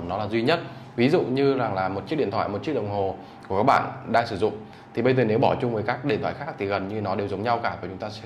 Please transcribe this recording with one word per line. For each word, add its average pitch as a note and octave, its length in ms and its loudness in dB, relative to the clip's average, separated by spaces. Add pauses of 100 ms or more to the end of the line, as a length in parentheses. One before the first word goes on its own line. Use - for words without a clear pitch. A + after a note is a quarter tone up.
nó F2+ 100 -2
là G#2+ 100 -4
duy A2+ 140 0
nhất. D#3 180 4 (360)
Ví A#2+ 140 4
dụ E3 120 4
như C3+ 360 2
rằng A2+ 160 -2
là F#2+ 160 0
một F#2+ 180 -4
chiếc D#3+ 80 -2
điện A#2 160 0
thoại, F#2+ 180 0
một G2+ 140 -4
chiếc D#3 100 -2
đồng G#2 160 -2
hồ G2 260 -2 (320)
của F#2+ 100 0
các G#2 60 4
bạn A#2+ 280 4 (200)
đang A#2 160 4
sử G#2+ 100 -4
dụng, G2+ 160 2 (400)
thì A#2 80 -2
bây B2+ 120 6
giờ B2+ 100 4
nếu A2 160 2
bỏ G2 220 6
chung B2 120 -2
với G#2+ 100 -2
các C3 220 -2
điện A2 160 2
thoại E2 180 -2
khác D3 180 -8
thì G2+ 80 -2
gần G2 220 0
như G#2+ 140 -4
nó G2 140 -2
đều G2+ 120 -2
giống G2 160 -4
nhau A#2 200 2
cả, F2+ 180 -2
và F#2 60 -8
chúng F#2+ 100 -8
ta G#2+ 120 -6
sẽ G#2+ 160 -12